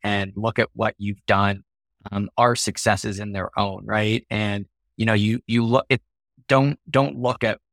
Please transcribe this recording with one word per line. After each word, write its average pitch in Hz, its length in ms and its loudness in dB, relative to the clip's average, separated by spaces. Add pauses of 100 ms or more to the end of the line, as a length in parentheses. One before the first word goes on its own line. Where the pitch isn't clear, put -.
and 101 340 -2
look 107 220 -2
at 113 140 2
what 110 260 -2
you've 101 280 -6
done, 98 360 2 (500)
um, 101 240 -4
are 120 200 4
successes 104 600 -2
in 104 140 -10
their 95 260 -6
own, 98 260 -4
right? 107 460 0
And, 104 360 -4 (300)
you 110 100 0
know, 113 80 4
you, 107 320 2
you 117 180 2
look, 120 240 2
it, 123 140 0 (460)
don't, 135 300 2 (100)
don't 139 300 0
look 123 260 -2
at 107 140 -2 (140)